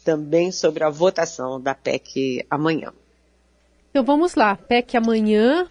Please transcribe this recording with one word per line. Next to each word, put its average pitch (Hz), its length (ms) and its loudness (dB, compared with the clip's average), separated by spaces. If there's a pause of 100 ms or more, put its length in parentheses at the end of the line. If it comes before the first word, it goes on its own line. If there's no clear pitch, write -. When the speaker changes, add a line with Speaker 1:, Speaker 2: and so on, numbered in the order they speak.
Speaker 1:
também 160 480 0
sobre 160 320 0
a 156 60 2
votação 147 680 -2
da 135 140 -4
pec 131 760 -4
amanhã. 151 440 -2 (1000)
Speaker 2:
Então 269 140 0
vamos 294 320 0
lá, 214 180 2
pec 240 420 -2
amanhã, 226 760 2